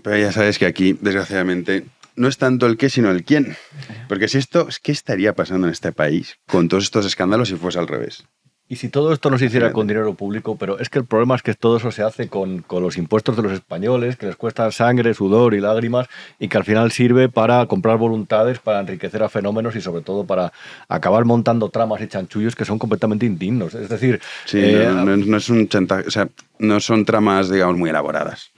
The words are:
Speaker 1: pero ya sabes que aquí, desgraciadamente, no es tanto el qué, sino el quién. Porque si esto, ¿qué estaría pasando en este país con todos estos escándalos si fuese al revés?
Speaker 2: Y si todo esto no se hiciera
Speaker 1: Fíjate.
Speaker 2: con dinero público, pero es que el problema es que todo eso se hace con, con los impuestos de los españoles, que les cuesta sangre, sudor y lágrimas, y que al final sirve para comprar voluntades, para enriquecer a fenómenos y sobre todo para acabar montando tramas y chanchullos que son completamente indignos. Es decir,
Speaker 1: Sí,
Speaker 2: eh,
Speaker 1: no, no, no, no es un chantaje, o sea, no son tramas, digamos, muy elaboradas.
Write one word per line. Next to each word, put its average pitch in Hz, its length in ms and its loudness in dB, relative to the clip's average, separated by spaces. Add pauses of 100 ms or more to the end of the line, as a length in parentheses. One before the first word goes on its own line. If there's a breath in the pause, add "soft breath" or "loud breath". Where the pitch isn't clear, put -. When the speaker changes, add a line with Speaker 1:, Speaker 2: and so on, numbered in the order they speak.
Speaker 1:
pero 104 140 0
ya 104 140 2
sabes 104 260 2
que 101 80 2
aquí, 95 360 2
desgraciadamente, 95 800 -2 (320)
no 123 120 2
es 135 100 -2
tanto 127 280 2
el 113 120 2
qué, 135 120 2
sino 113 220 2
el 90 120 0
quién. 143 320 2 (520 loud breath)
Porque 101 200 -2
si 135 100 0
esto, 156 300 0 (140)
¿qué 151 100 -4
estaría 104 420 -2
pasando 92 340 0
en 80 60 0
este - 180 -6
país 76 460 -2 (100)
con 87 200 2
todos 98 180 0
estos 104 200 -2
escándalos 98 440 0
si 95 60 -6
fuese 85 240 -6
al 85 80 -4
revés? 58 360 -10 (460)
Speaker 2:
Y 127 60 -10
si 120 140 -8
todo 156 240 0
esto 147 160 0
no 131 80 2
se 131 80 2
hiciera 117 220 2
Speaker 1:
Fíjate. 110 80 -4
Speaker 2:
con 107 120 0
dinero 107 260 -2
público, 101 440 -6
pero 98 220 -6
es 117 100 -8
que 143 100 -2
el 123 60 -2
problema 120 300 2
es 123 60 -2
que 110 120 -2
todo 117 240 2
eso 117 140 -4
se 104 120 -6
hace 110 240 -4
con, 92 360 -6
con 90 200 -4
los 90 140 -4
impuestos 107 400 0
de 117 60 0
los 95 100 -2
españoles, 120 640 -4
que 107 80 -10
les 92 100 -6
cuesta 113 360 -2
sangre, 117 420 2
sudor 107 400 4
y 101 80 0
lágrimas, 113 460 0 (300 loud breath)
y 98 120 -6
que - 80 0
al 98 80 0
final 110 260 2
sirve 123 380 4
para 120 380 4
comprar 113 300 2
voluntades, 113 640 0
para 101 220 -2
enriquecer 95 420 -6
a 104 60 0
fenómenos 110 480 -4
y 98 40 -8
sobre 85 220 -6
todo 95 220 -6
para 90 260 -2 (380 loud breath)
acabar 95 340 2
montando 117 460 2
tramas 110 320 -2
y 110 60 -8
chanchullos 104 500 -6
que 113 80 -4
son 104 120 -4
completamente 110 480 -2
indignos. 95 480 -2
Es 113 140 -10
decir, 113 320 0 (240 loud breath)
Speaker 1:
Sí, 101 180 -2
Speaker 2:
eh, 107 300 4
Speaker 1:
no, 92 140 2
no, 98 100 4
no, 101 100 2
no 107 120 2
es 104 120 -4
un 113 200 4
chantaje, 95 360 0
o - 60 -6
sea, 98 160 0 (320)
no 107 220 2
son 110 240 2
tramas, 101 440 2
digamos, 90 280 2
muy 85 140 0
elaboradas. 76 640 -4